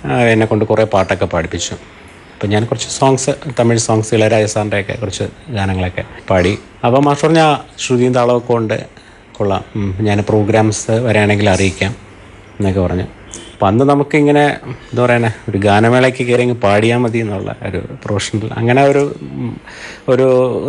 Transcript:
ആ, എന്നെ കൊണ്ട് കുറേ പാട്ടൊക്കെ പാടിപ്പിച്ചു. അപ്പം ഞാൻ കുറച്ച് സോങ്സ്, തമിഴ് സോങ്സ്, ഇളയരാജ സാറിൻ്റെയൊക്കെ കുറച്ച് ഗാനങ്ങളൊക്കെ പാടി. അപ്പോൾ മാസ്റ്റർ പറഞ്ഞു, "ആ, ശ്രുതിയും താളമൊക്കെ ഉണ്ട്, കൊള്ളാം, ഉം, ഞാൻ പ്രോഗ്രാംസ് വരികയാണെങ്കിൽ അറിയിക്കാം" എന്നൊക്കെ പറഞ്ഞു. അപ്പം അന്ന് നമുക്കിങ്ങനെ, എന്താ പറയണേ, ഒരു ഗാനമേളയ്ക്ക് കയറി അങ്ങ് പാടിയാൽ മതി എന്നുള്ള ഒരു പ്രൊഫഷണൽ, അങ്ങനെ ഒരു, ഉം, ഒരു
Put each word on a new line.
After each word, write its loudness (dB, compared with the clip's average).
ആ, -2
എന്നെ 4
കൊണ്ട് 0
കുറേ 2
പാട്ടൊക്കെ 0
പാടിപ്പിച്ചു. -6
അപ്പം -6
ഞാൻ 0
കുറച്ച് -4
സോങ്സ്, 0
തമിഴ് 2
സോങ്സ്, 0
ഇളയരാജ 2
സാറിൻ്റെയൊക്കെ -4
കുറച്ച് -6
ഗാനങ്ങളൊക്കെ -4
പാടി. 2
അപ്പോൾ 4
മാസ്റ്റർ 2
പറഞ്ഞു, 4
"ആ, 2
ശ്രുതിയും 0
താളമൊക്കെ 0
ഉണ്ട്, -2
കൊള്ളാം, -2
ഉം, -4
ഞാൻ 0
പ്രോഗ്രാംസ് 2
വരികയാണെങ്കിൽ 2
അറിയിക്കാം" 0
എന്നൊക്കെ 0
പറഞ്ഞു. -2
അപ്പം -2
അന്ന് 2
നമുക്കിങ്ങനെ, 2
എന്താ -4
പറയണേ, 2
ഒരു -2
ഗാനമേളയ്ക്ക് 2
കയറി 2
അങ്ങ് 0
പാടിയാൽ 2
മതി -2
എന്നുള്ള -6
ഒരു -6
പ്രൊഫഷണൽ, -4
അങ്ങനെ 2
ഒരു, 2
ഉം, -10
ഒരു 4